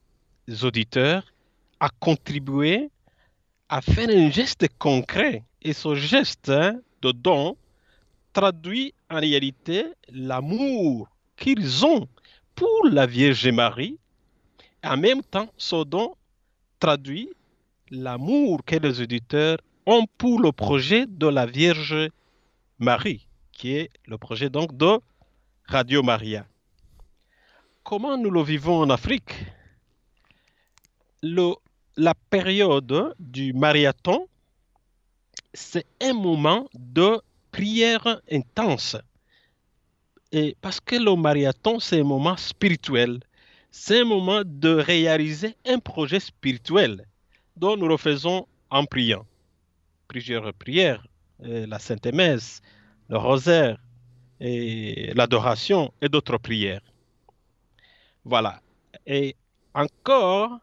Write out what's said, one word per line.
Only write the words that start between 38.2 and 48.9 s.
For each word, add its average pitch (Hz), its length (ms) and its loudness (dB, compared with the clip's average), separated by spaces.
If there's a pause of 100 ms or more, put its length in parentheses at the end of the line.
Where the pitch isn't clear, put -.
intense. 156 640 -4 (1400)
Et 151 300 0
parce 190 180 -10
que - 160 -4
le 220 180 2
marathon, 151 640 0
c'est 175 220 0
un 143 40 2
moment 143 340 0
spirituel. 123 800 -2 (500)
C'est - 300 0
un 240 60 2
moment 202 400 0
de 151 240 0
réaliser 160 880 0 (100)
un 254 120 0
projet 160 420 -4
spirituel 131 880 -2 (480)
dont 190 220 -2
nous 185 100 -2
le 160 120 2
faisons 160 480 -2 (240)
en 143 160 2
priant. 113 400 -2 (800)